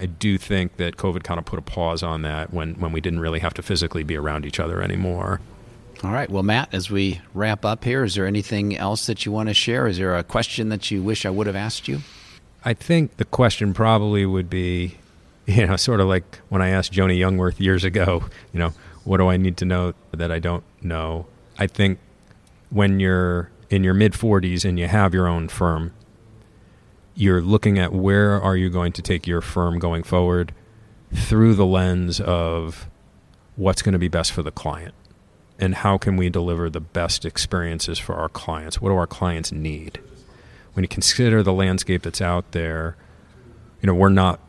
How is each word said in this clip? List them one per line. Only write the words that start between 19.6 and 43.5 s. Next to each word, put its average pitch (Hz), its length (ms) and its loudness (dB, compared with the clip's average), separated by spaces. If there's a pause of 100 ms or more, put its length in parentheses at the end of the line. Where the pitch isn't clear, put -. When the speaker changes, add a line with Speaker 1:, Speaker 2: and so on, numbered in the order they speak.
Speaker 1:
know 90 280 0 (180)
that 85 220 -4
I 82 60 -2
don't 85 240 -2 (180)
know?" 80 460 -6 (300)
I 101 80 0
think 98 320 0 (720)
when 98 300 4
you're 90 500 2 (200)
in 95 160 2
your 92 80 4
mid-forties 95 720 2
and 90 120 0
you 85 100 -2
have 95 260 4
your 90 140 4
own 85 200 0
firm, 82 460 0 (1200)
you're 92 260 4
looking 101 380 4
at 85 120 0
where 98 480 4
are 95 160 2
you 92 140 2
going 87 220 0
to 90 100 -8
take 90 240 -2
your 85 160 0
firm 85 380 0
going 82 240 -2
forward 87 500 2 (600)
through 110 420 4
the 98 100 4
lens 90 540 2
of 82 680 -2 (680)
what's 95 260 0
gonna 95 160 2
be 87 100 2
best 82 240 -2
for 85 120 -4
the 73 80 -8
client 80 420 -10 (640)
and 92 180 0
how 98 220 2
can 98 200 0
we 90 120 2
deliver 85 400 -2
the 80 100 -6
best 85 460 -4
experiences 82 720 -4
for - 160 -8
our 80 160 -4
clients? 78 500 -8
What 98 100 0
do 98 60 4
our 87 120 2
clients 85 440 -4
need? 78 480 -8 (760)
When 95 100 0
you 87 40 0
consider 110 540 2
the 95 120 2
landscape 92 500 0
that's 87 180 -6
out 87 300 -2
there, 82 440 -6 (840)